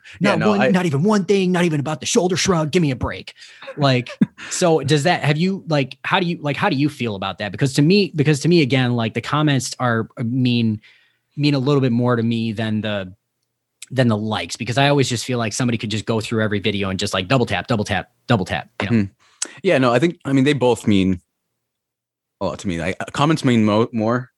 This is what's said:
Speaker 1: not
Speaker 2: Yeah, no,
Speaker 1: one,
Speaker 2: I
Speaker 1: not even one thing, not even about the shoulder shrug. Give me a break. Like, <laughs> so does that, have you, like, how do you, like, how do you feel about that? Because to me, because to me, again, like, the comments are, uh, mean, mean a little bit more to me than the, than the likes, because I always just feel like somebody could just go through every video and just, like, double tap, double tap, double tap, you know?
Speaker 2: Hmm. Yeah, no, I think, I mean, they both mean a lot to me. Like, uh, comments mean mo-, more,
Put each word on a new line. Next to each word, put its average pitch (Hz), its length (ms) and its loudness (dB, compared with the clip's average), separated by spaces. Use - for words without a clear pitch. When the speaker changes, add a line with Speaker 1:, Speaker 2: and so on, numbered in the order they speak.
Speaker 1:
not 180 120 4
Speaker 2:
Yeah, 180 40 2
no, 110 140 2
Speaker 1:
one, 101 120 2
Speaker 2:
I 131 80 4
Speaker 1:
not 180 160 2
even 143 180 0
one 208 220 2
thing, 196 260 2
not 175 120 2
even 156 160 0
about 151 220 -6
the - 40 -10
shoulder 180 300 0
shrug. 160 360 0
Give 180 100 2
me 147 100 2
a 127 40 -4
break. 127 380 -8
Like, 131 400 0
<laughs> - 160 -18
so 165 320 2
does 147 220 2
that, 170 200 2
have 151 140 2
you, 185 300 -2
like, 143 360 -2
how 180 160 0
do 185 60 0
you, 170 160 -2
like, 143 160 -4
how 202 120 0
do 160 60 0
you 143 140 2
feel 117 260 -6
about 95 220 -8
that? 104 140 -6
Because 131 240 -2
to 151 60 4
me, 180 340 4
because 147 260 2
to 151 80 0
me, 175 120 6
again, 127 340 0
like, 113 180 -2
the 117 80 -4
comments 143 580 0
are, 117 380 0
uh, - 60 -6
mean, 120 580 0
mean 147 160 2
a 143 60 0
little 139 220 0
bit 131 100 0
more 120 240 0
to 117 80 0
me 117 280 -2
than 107 300 -4
the, 101 320 -6
than 127 160 2
the 107 100 2
likes, 104 380 -4
because 110 220 -6
I 139 120 4
always 143 180 2
just - 180 -4
feel 123 120 -4
like 110 160 -4
somebody 120 240 -2
could 110 140 -8
just 107 140 -4
go 113 140 -2
through 110 240 -2
every 104 160 -2
video 98 300 -2
and 92 100 -4
just, 104 140 -4
like, 95 140 -2
double 123 180 2
tap, 90 220 -4
double 107 180 0
tap, 92 260 -4
double 101 180 2
tap, 80 240 -6
you 101 80 -2
know? 117 140 2
Speaker 2:
Hmm. 98 80 -6
Yeah, 170 140 4
no, 127 160 2
I 123 60 2
think, 170 260 0
I 139 80 -2
mean, 135 100 4
they 147 100 2
both 123 340 0
mean 92 340 2
a 101 40 -4
lot 82 140 -6
to - 80 -12
me. 85 120 -4
Like, 82 200 -4
uh, 101 140 -8
comments 151 320 0
mean 117 180 4
mo-, 107 300 2
more, 117 440 -2